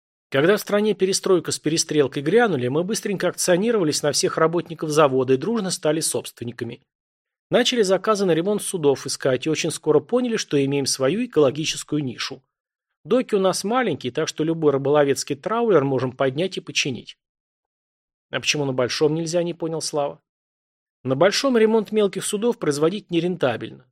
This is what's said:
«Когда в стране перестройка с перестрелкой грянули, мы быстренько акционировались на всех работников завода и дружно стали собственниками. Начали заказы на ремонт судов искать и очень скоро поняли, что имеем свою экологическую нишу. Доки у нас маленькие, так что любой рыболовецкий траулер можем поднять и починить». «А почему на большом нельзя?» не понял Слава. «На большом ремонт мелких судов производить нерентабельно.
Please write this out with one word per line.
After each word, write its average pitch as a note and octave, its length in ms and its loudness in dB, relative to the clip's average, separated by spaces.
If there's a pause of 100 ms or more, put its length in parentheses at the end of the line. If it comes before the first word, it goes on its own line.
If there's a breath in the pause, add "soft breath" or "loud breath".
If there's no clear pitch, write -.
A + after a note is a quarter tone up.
(280)
«Когда E3 280 2
в G3 40 -2
стране G#3 340 0
перестройка F#3 580 0
с - 80 -6
перестрелкой D3+ 640 0
грянули, F3 420 2
мы C#3+ 160 0
быстренько F#3+ 460 -4
акционировались F3+ 720 0
на D3 80 0
всех - 280 -2
работников E3 520 -2
завода C3 440 4
и - 20 2
дружно F#3+ 340 -2
стали D#3 300 -2
собственниками. A#2 800 -8 (680)
Начали A#3 340 2
заказы G3 420 0
на F3+ 80 2
ремонт G3 280 0
судов C#3+ 460 0
искать C3 400 -2
и D#3+ 40 0
очень D#3 200 -2
скоро D3+ 300 2
поняли, A#3+ 360 -2
что C#3+ 280 0
имеем C#3 200 0
свою C#3+ 400 0
экологическую D3+ 800 0
нишу. C3+ 400 -8 (640)
Доки A3 320 0
у F#3+ 40 4
нас F#3 220 0
маленькие, G3 500 -2
так D#3 140 -2
что - 160 -6
любой D#3+ 300 2
рыболовецкий C#3 640 2
траулер G#3+ 480 0
можем C3 260 -2
поднять C#3 460 -4
и F#3 40 -10
починить». - 560 -6 (1120)
«А C3+ 100 -6
почему C#3+ 240 -2
на C3+ 80 -2
большом C3 420 0
нельзя?» E3+ 300 -2
не E3+ 100 -6
понял D#3+ 260 -6
Слава. D3+ 400 -6 (840)
«На C3 100 0
большом G3+ 420 2
ремонт A3 360 4
мелких G3+ 320 0
судов A3 340 -2
производить D#3+ 540 -2
нерентабельно. D#3 800 -2